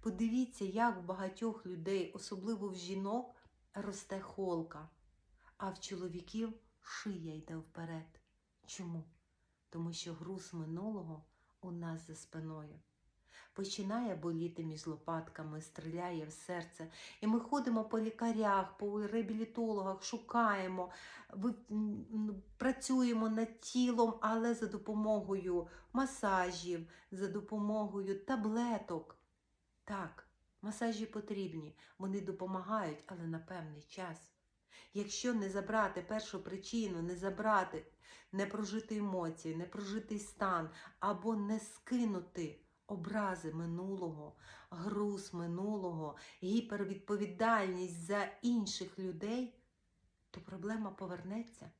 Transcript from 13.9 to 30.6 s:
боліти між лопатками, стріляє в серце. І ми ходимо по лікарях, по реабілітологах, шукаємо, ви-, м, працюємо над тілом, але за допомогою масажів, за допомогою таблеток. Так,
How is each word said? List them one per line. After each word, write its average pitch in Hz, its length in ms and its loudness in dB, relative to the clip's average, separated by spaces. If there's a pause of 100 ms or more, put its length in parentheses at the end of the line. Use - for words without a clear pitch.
боліти 165 480 0
між 156 240 -4
лопатками, 160 760 -4
стріляє 165 640 -4
в 156 60 -10
серце. 170 560 -6 (340)
І 214 60 2
ми 226 120 6
ходимо 233 440 2
по 220 160 0
лікарях, 220 760 4
по 208 300 0
реабілітологах, 220 960 0
шукаємо, 190 880 2 (420)
ви-, 214 200 0 (180)
м, 214 680 0 (160)
працюємо 254 720 4
над 226 300 2
тілом, 240 640 6
але 226 320 4
за 220 140 0
допомогою 196 1000 2 (260)
масажів, 180 960 2 (240)
за 196 160 -2
допомогою 202 1000 0
таблеток. 220 920 0 (680)
Так, 185 440 -6 (340)